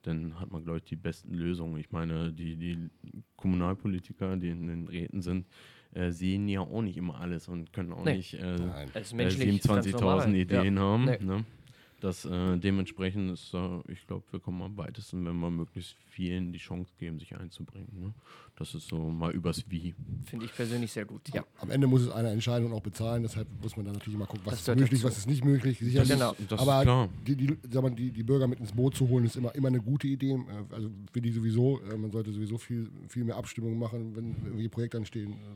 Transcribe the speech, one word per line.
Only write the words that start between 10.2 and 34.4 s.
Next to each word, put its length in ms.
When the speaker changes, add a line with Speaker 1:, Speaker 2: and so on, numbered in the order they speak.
Speaker 3:
normal. 80
Speaker 1:
Ideen 360
Speaker 3:
Ja. 60
Speaker 1:
haben, 240
Speaker 3:
Nee. 140
Speaker 1:
ne? 240
Das, 240
äh, 340
dementsprechend 720
ist, 240
äh, 320
ich 220
glaub, 240
wir 80
kommen 220
am 140
weitesten, 480
wenn 140
wir 120
möglichst 440
vielen 440
die 60
Chance 400
geben, 220
sich 160
einzubringen, 560
ne? 200
Das 180
ist 140
so 100
mal 340
übers 380
Wie. 240
Speaker 3:
Finde 200
ich 60
persönlich 380
sehr 140
gut, 280
ja. 100
Speaker 2:
Am, 40
am 20
Ende 160
muss 160
es 80
einer 220
entscheiden 340
und 60
auch 100
bezahlen, 400
deshalb 240
muss 140
man 80
dann 100
natürlich 220
immer 100
gucken, 180
was 100
Speaker 3:
Das 80
Speaker 2:
ist 40
Speaker 3:
gehört 140
Speaker 2:
möglich, 200
Speaker 3:
dazu. 120
Speaker 2:
was 60
ist 100
nicht 160
möglich, 340
sicherlich. 320
Speaker 3:
Genau. 240
Speaker 1:
Das 120
ist 80
Speaker 2:
Aber 140
Speaker 1:
klar. 260
Speaker 2:
die, 120
die, 200
sag 140
mal, 80
die, 180
die 140
Bürger 240
mit 100
ins 140
Boot 240
zu 120
holen, 160
ist 120
immer, 180
immer 140
eine 120
gute 280
Idee. 240
Äh, 420
also 160
für 80
die 100
sowieso, 520
äh, 140
man 140
sollte 220
sowieso 260
viel, 320
viel 160
mehr 140
Abstimmungen 420
machen, 380
wenn 140